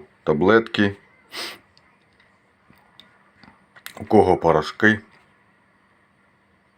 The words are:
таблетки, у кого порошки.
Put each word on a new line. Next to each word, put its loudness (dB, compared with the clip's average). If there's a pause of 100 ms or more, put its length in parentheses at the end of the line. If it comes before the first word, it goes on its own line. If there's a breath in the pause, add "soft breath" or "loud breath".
(240)
таблетки, 0 (3000 loud breath)
у -14
кого 4
порошки. 0 (1800)